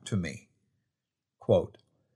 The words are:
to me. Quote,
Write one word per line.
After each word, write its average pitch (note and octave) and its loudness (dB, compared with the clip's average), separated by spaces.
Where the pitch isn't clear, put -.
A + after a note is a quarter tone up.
to A2 -4
me. E2 -6
Quote, - 0